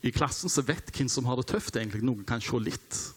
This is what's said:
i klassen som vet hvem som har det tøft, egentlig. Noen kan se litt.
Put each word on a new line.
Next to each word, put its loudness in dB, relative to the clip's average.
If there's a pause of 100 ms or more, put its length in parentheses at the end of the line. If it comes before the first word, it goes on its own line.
i 4
klassen 2
som 4
vet -2
hvem 0
som 0
har 2
det -2
tøft, -2
egentlig. -2
Noen 2
kan 2
se 2
litt. -4 (160)